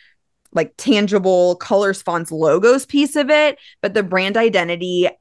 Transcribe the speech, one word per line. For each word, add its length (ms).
like, 240
tangible 800
colors, 460
fonts, 280
logos 540
piece 320
of 140
it, 260
but 140
the 80
brand 340
identity 720